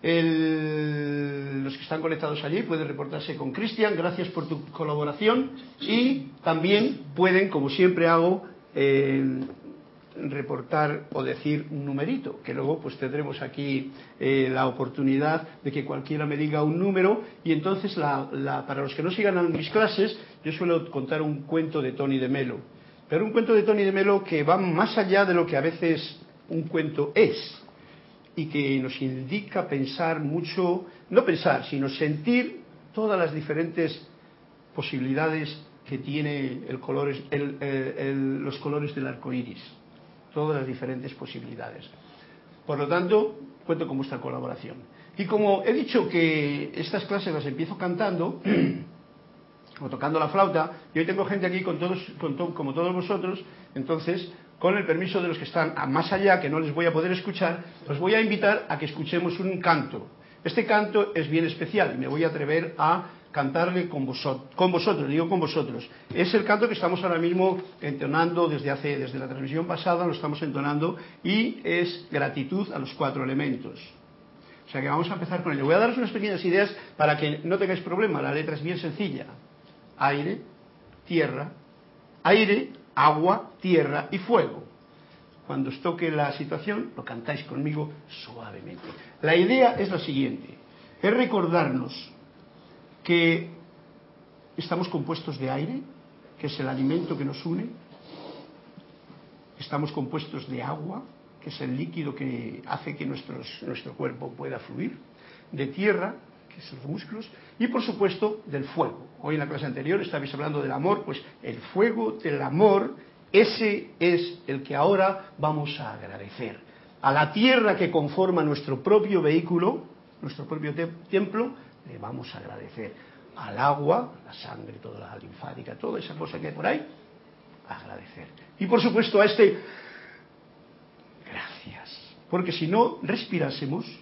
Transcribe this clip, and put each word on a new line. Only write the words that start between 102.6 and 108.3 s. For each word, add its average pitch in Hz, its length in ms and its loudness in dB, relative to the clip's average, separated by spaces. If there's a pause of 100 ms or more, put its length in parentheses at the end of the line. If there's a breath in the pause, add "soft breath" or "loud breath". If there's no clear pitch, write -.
hace - 300 -6
que 131 100 -6
nuestros, 135 560 -10
nuestro - 300 -10
cuerpo 127 400 -6
pueda 135 260 -8
fluir, 131 400 -8 (540 loud breath)
de 139 160 -4
tierra, 190 460 0 (340)
que - 140 -20
son - 160 -16
los 127 100 -12
músculos, 214 400 -10 (300 loud breath)
y 233 100 2
por 247 140 0
supuesto 202 640 0